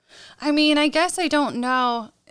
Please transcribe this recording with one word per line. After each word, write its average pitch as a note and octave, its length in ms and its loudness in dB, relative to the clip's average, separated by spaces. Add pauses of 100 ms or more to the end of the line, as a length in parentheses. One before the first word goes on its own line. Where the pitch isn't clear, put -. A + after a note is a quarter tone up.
(400)
I D4 100 -2
mean, D4+ 280 4
I D4+ 100 2
guess E4 280 0
I F4 120 -2
don't C#4+ 280 0
know, B3 540 -2 (200)